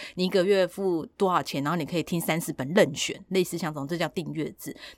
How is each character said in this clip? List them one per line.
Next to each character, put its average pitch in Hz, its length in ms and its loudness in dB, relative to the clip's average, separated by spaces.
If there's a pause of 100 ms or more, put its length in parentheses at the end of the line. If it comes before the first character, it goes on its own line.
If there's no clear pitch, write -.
(140)
你 180 120 0
一 185 40 0
个 180 160 4
月 190 220 4
付 180 360 0 (140)
多 185 160 2
少 160 80 4
钱， 139 220 -4
然 147 100 0
后 - 20 2
你 165 80 0
可 151 140 -2
以 156 60 0
听 170 180 -2
三 165 180 0
十 165 140 -6
本 139 220 -6
任 156 180 6
选， - 260 -4 (100)
类 185 140 2
似 170 140 -4
像 160 160 -4
这 151 60 -8
种， 139 80 -6
这 170 100 -4
叫 165 120 -2
订 147 240 -6
阅 151 180 -4
制。 - 200 -12 (260)